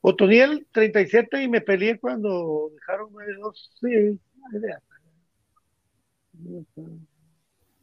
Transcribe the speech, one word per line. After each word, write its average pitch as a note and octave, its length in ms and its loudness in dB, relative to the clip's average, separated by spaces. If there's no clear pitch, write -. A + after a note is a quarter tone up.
Otoniel, A3+ 680 4
treinta G#3+ 300 2
y F3+ 60 0
siete, A#3+ 360 0
y B3+ 60 -2
me A3+ 120 0
peleé G3+ 380 0
cuando F3+ 760 -4
dejaron G3+ 360 -10
nueve G#3 300 -14
dos. - 300 -14
Sí, G#3 380 2